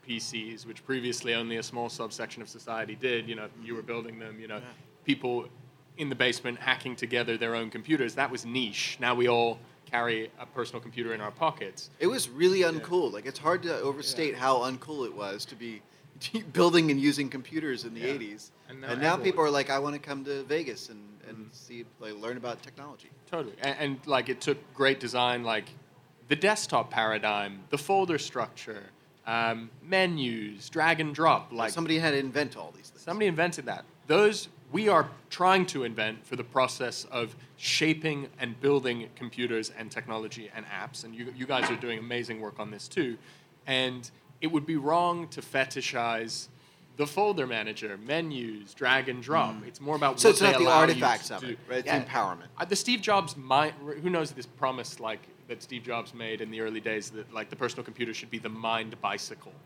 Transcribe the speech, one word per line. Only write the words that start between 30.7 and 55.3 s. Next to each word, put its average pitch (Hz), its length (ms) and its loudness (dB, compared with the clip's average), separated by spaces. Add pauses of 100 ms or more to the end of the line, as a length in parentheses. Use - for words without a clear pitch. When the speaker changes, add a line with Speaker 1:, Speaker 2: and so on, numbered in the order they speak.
Speaker 1:
drag 160 300 2
and 151 140 -2
drop. 143 380 4
Speaker 2:
Yeah, 117 60 -8
Speaker 1:
Like, 110 140 0
Speaker 2:
somebody 160 260 0
had 160 140 2
to 139 60 4
invent 135 380 -2
all 90 180 -12
these - 140 -20
things. - 140 -20
Speaker 1:
somebody 202 240 0
invented 160 400 0
that. 98 180 -6 (220)
Those 208 420 6 (240)
we 208 160 2
are 160 220 6 (180)
trying 185 380 6
to 135 180 -4
invent 110 420 -2
for - 80 -6
the 120 100 -6
process 123 640 0
of 117 260 -4 (220)
shaping 156 680 0 (120)
and 123 200 -6
building 127 560 2
computers 113 540 -4
and 110 220 -12
technology 110 640 -8
and 110 100 -10
apps. 101 400 -10
And 113 100 -14
you, 120 220 -10
you 127 80 -6
guys 127 260 0
are 120 60 -2
doing 117 220 -4
amazing 117 420 -6
work 104 180 -10
on 107 120 -8
this 104 180 -14
too. 127 300 -2 (480)
And 127 440 -2 (300)
it 160 60 -2
would 156 180 0
be 160 140 0
wrong 170 500 2
to 156 140 -12
fetishize 120 1080 -2 (480)
the 147 100 2
folder 185 400 2
manager, 107 520 -4
menus, 120 720 -4
drag 131 380 4
and 123 120 -6
drop. 123 340 2
Speaker 2:
Mm. 107 120 -12
Speaker 1:
It's 120 120 -18
more 143 160 -2
about 139 220 4
Speaker 2:
So 226 100 10
Speaker 1:
what - 40 12
Speaker 2:
it's - 80 6
Speaker 1:
they 196 120 8
Speaker 2:
not - 60 6
the - 60 8
Speaker 1:
allow 160 120 8
you 156 40 12 (120)
Speaker 2:
artifacts 123 360 2
Speaker 1:
to 131 80 -8
Speaker 2:
of 90 60 -6
Speaker 1:
do. 127 60 -8
Speaker 2:
it, 117 100 -6 (100)
right? 127 120 -2
It's 127 60 -8
Speaker 1:
Yeah. 139 160 2
Speaker 2:
empowerment. 98 440 -2 (100)
Speaker 1:
Uh, 175 80 -2
the 180 120 -2
Steve 240 260 0
Jobs 185 340 2
mind, 143 380 4 (280)
who 180 60 0
knows 160 240 0
this 123 140 -10
promise, 127 540 -4
like, 110 200 -4 (320)